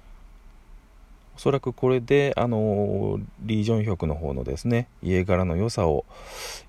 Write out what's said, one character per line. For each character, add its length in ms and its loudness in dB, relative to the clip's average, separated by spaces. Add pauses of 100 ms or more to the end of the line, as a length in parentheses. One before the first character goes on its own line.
(1400)
お 20 -18
そ 120 2
ら 100 0
く 120 -6
こ 160 0
れ 120 4
で、 360 2
あ 120 0
の、 720 0 (200)
リ・ 240 0
ジ 80 2
ョ 80 4
ン 40 0
ヒ 60 -2
ョ 60 0
ク 100 -2
の 80 -2
方 200 -4
の 80 -4
で 140 -4
す 100 -8
ね、 220 2 (140)
家 220 2
柄 200 2
の 120 0
良 140 0
さ 160 2
を 180 2 (640)